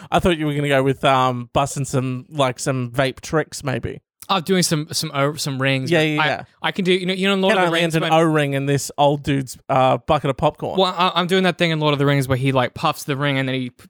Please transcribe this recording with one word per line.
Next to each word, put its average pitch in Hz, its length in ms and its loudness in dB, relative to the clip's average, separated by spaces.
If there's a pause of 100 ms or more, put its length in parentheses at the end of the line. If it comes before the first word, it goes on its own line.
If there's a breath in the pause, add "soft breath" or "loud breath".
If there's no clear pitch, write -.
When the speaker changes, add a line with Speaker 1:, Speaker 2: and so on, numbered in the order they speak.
(100)
Speaker 1:
I 175 80 2
thought 175 180 2
you 151 100 -4
were 147 80 -2
gonna 143 140 -2
go 135 140 4
with, 135 220 0
um, 127 500 2
busting 139 320 -2
some, 127 420 -4
like, 139 300 -2
some 131 320 -4
vape 131 320 -2
tricks, - 420 -4
maybe. - 380 -6 (260)
Speaker 2:
Oh, 196 120 0
doing 180 220 0
some, 156 300 -2
some 156 220 -6
O, 139 220 0
some 135 260 -6
rings. 135 280 0
Speaker 1:
Yeah, 165 100 2
Speaker 2:
But 156 60 2
Speaker 1:
yeah, 151 160 0
Speaker 2:
I, 151 40 0
Speaker 1:
yeah. 123 180 -4 (160 soft breath)
Speaker 2:
I 160 120 -4
can 196 120 -4
do, 185 80 2
you 185 140 0
know, 185 80 -2
you 190 140 -2
know, 202 60 2
in 190 60 0
Lord 190 140 2
Speaker 1:
Can 185 80 2
Speaker 2:
of - 0 -
Speaker 1:
I 180 60 2
Speaker 2:
the 165 40 0
Rings 165 220 0
Speaker 1:
land 165 100 0
an 165 60 0
Speaker 2:
when 160 100 4
Speaker 1:
O-ring 156 340 2
in 139 120 -2
this 139 320 -2
old 143 240 2
dude's, 139 340 -4 (140)
uh, 131 280 2
bucket 151 300 -2
of 135 80 -2
popcorn? 151 420 -2
Speaker 2:
Well, 185 180 2
I, 175 180 4
I'm 175 140 0
doing 190 160 4
that 175 140 2
thing 170 120 0
in 160 100 0
Lord 151 140 2
of 135 40 -2
the 139 80 4
Rings 139 220 2
where 135 80 2
he, 131 160 0
like, 127 220 0
puffs - 300 -4
the 143 120 -4
ring 139 220 -2
and 135 100 -2
then 131 60 -4
he 127 160 -4
p-, - 200 -20